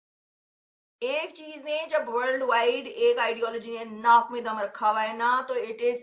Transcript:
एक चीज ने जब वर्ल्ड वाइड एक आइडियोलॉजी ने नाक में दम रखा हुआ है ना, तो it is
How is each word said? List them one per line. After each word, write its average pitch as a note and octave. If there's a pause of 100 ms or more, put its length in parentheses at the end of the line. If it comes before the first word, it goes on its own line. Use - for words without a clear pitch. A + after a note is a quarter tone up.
(1040)
एक D4+
चीज D#4
ने D4+
जब C#4+
वर्ल्ड B3+
वाइड A#3+
एक A#3+
आइडियोलॉजी A3+
ने A3+
नाक A#3
में A#3+
दम A3
रखा G#3
हुआ G#3+
है A3
ना, B3
तो C4
it A#3
is A#3+